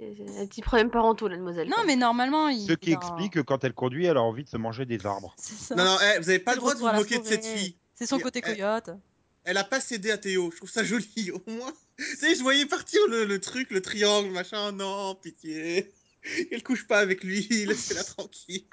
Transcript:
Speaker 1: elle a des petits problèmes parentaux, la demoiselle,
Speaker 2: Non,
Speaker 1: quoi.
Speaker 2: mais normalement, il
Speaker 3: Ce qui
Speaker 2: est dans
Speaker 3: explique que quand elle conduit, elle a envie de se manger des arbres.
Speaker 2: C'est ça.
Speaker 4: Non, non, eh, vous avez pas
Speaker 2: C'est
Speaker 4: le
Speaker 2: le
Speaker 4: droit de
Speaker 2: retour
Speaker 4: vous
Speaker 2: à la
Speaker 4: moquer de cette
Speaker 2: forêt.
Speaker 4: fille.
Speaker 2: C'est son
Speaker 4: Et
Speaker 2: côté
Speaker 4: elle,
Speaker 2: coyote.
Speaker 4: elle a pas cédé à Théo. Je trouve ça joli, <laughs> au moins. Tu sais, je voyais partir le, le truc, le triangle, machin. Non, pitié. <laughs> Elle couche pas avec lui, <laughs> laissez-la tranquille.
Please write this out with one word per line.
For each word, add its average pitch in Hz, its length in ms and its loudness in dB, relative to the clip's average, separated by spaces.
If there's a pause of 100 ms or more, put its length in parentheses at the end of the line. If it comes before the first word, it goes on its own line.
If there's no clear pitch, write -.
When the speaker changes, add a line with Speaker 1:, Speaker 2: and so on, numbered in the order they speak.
Speaker 1:
elle 208 360 -12
a 196 40 -8
des 202 80 -4
petits 220 140 -12
problèmes 226 280 4
parentaux, 226 380 4
la 180 80 -4
demoiselle, 170 320 -4
Speaker 2:
Non, 370 80 0
Speaker 1:
quoi. 453 100 2
Speaker 2:
mais 285 100 4
normalement, 247 520 4
il 226 180 -2
Speaker 3:
Ce 165 60 2
qui 165 180 0
Speaker 2:
est 160 40 6
dans - 60 0
Speaker 3:
explique 175 340 -4
que 165 60 2
quand 135 240 0
elle 127 100 -2
conduit, 135 320 -2
elle 165 100 4
a 123 60 4
envie 117 220 0
de - 40 -18
se - 80 -10
manger 113 300 -4
des 110 200 -4
arbres. 98 320 -6
Speaker 2:
C'est - 160 -14
ça. - 220 -8
Speaker 4:
Non, 180 80 4
non, 190 160 6
eh, 202 180 6
vous 170 120 -2
avez 185 100 6
pas 240 120 0
Speaker 2:
C'est 254 40 2
Speaker 4:
le - 0 -
Speaker 2:
le 254 40 -4
Speaker 4:
droit 254 140 2
de - 20 -2
Speaker 2:
retour 233 100 -2
Speaker 4:
vous - 20 4
Speaker 2:
à 226 40 4
la 214 60 4
Speaker 4:
moquer 214 200 0
de 226 60 -4
cette 214 200 0
Speaker 2:
forêt. 220 140 -6
Speaker 4:
fille. 190 180 -6 (180)
Speaker 2:
C'est 240 120 -8
son - 120 0
Speaker 4:
Et - 40 -2
Speaker 2:
côté 202 200 -4
Speaker 4:
elle, 226 120 -4
Speaker 2:
coyote. 208 360 -2 (540)
Speaker 4:
elle 180 120 -2
a 196 80 2
pas 262 160 0
cédé 220 320 -2
à 208 60 0
Théo. 185 340 0
Je - 60 -20
trouve 190 120 -16
ça 220 140 0
joli, 202 460 -2
<laughs> - 20 -8
au 185 180 -10
moins. 247 220 -8 (260)
Tu 277 60 -8 (120)
sais, 320 200 4
je 254 80 -4
voyais 277 200 4
partir 370 440 0
le, 226 160 2
le 202 160 0
truc, 254 320 -6
le 190 100 0
triangle, 208 480 2
machin. 208 400 -4
Non, 196 460 -6
pitié. 165 760 -4 (300)
<laughs> - 300 -4
Elle 233 100 -6
couche - 240 -2
pas 214 140 6
avec 190 240 2
lui, 190 180 -2
<laughs> 208 240 0
laissez-la 196 380 -2
tranquille. - 680 -12